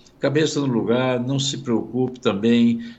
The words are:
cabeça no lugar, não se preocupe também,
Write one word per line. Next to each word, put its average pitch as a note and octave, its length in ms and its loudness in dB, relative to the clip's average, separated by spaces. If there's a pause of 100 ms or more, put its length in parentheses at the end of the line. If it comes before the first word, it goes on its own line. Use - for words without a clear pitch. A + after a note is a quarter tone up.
(200)
cabeça D3 400 0
no C#3+ 60 0
lugar, B2 540 0
não C3+ 200 -2
se - 200 -4
preocupe B2 600 -2
também, A#2 640 2 (180)